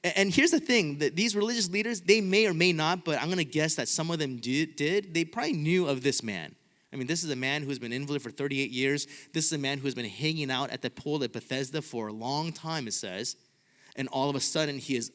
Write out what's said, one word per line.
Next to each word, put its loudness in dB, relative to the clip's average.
a-, 2
and 4
here's 6
the 4
thing, 2
that 2
these 4
religious 2
leaders, 0
they 6
may 4
or 2
may 4
not, 2
but 0
I'm -2
gonna 0
guess 2
that -2
some 0
of -2
them -2
did, -2
did, 0
they 0
probably -2
knew 2
of 0
this 2
man. -6
I -14
mean, -4
this -2
is -4
a -2
man -2
who's -4
been -6
invalid -4
for -10
thirty-eight -2
years. 0
This 0
is 2
a -2
man -2
who -8
has 0
been -4
hanging -2
out -2
at -8
the -4
pool -4
at -2
Bethesda -4
for -6
a -8
long -4
time, -6
it -4
says. -6
And -4
all 0
of 0
a -2
sudden, 0
he -4
is -4